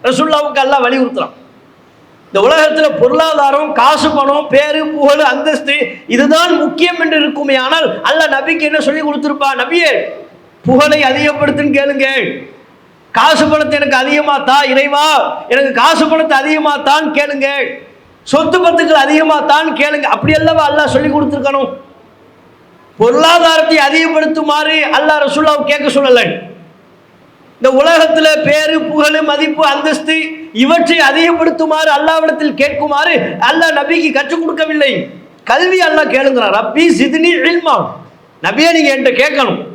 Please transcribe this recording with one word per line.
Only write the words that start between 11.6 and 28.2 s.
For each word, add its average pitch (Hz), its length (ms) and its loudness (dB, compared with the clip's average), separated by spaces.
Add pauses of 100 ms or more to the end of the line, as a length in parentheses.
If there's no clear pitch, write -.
கேளுங்க, 277 320 0 (1040)
காசு 302 360 2
பணத்தை 302 320 0
எனக்கு 285 180 0
அதிகமா 294 400 0
தா 269 260 2
இறைவா, 285 720 0 (100)
எனக்கு 269 260 0
காசு 302 340 2
பணத்தை 311 300 0
அதிகமா 302 420 -2
தான்னு 294 260 0
கேளுங்க, 285 420 -2 (760)
சொத்து 320 420 0
பத்துக்கள் 320 360 4
அதிகமா 302 420 2
தான்னு 302 300 2
கேளுங்க." 294 300 -2
அப்படி 285 300 -2
அல்லவா 311 380 2
அல்லாஹ் 294 140 0
சொல்லி 277 220 0
கொடுத்துருக்கணும்? 277 640 -2 (1300)
பொருளாதாரத்தை 320 800 4
அதிகப்படுத்துமாறு 311 1120 0
அல்லாஹ் 294 360 2
ரசூலுல்லாஹ் 294 360 0
கேட்க 285 360 0
சொல்லலை. 247 400 2 (1200)
இந்த 262 220 2
உலகத்துல 311 600 2